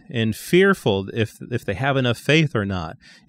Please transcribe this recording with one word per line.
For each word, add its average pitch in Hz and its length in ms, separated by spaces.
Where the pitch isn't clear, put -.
and 110 260
fearful 139 800
if, 110 240
if 120 140
they - 80
have 135 240
enough 123 220
faith 151 360
or 101 120
not. 90 320